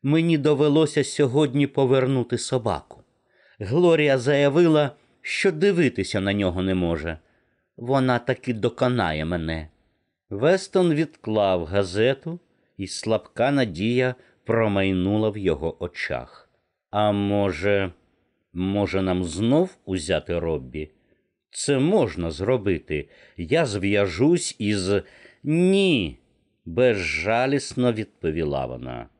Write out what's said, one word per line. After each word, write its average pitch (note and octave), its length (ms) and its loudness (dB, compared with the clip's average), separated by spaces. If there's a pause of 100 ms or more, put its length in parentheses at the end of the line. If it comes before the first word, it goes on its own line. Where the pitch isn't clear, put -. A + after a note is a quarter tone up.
Мені D#3+ 340 2
довелося D3 640 2
сьогодні C#3+ 640 0
повернути C3 680 2
собаку. A2 680 -4 (560)
Глорія D3 580 4
заявила, C#3+ 760 4 (300)
що - 300 -2
дивитися D#3 720 0
на G2 120 0
нього F#2 280 0
не F#2+ 140 0
може. E2 420 -2 (600)
Вона B2+ 420 0
таки B2 340 -4
доконає G#2+ 720 -2
мене". D#2+ 420 -6 (600)
Вестон F3 640 0
відклав G#2 720 0
газету, G#2 760 -2 (380)
і G2 100 -10
слабка - 640 -2
надія B2 640 0 (280)
промайнула G2+ 840 2
в G#2 80 -8
його E2 460 -2
очах. - 680 -8 (400)
А G#2 220 0
може, G2+ 800 0 (640)
"Може, F#2+ 480 -2
нам F#2 220 0
знов A#2 640 0
узяти E2+ 540 -2
Роббі? D2+ 520 -6 (580)
Це C#3 300 -2
можна A2 520 0
зробити. F2+ 760 -2 (280)
Я B2 280 -2
зв'яжусь G2+ 920 0
із..." G2+ 420 0 (420)
"Ні", — E3+ 760 0 (460)
безжалісно A#2+ 1300 0
відповіла D#2 720 -4
вона. B1 440 -12 (100)